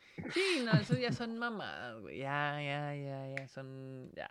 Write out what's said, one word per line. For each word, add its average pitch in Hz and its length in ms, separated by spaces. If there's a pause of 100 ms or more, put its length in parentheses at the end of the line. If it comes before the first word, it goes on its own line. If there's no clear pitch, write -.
(340)
Sí, 349 320
no, 220 60
eso - 260
ya 240 160
son 226 240
mamadas, 120 640
güey. 78 160
Ya, 143 440
ya, 143 320
ya, 135 440
ya 135 100
son, 131 640
ya - 160